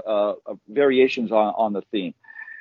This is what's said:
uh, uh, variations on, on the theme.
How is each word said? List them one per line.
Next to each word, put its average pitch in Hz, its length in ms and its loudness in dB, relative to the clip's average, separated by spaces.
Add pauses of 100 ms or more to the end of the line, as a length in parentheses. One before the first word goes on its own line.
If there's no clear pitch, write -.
uh, 104 280 0 (120)
uh, 107 100 -12 (120)
variations 127 640 2
on, 107 240 2
on 110 160 0
the 98 120 -4
theme. 98 300 -6 (480)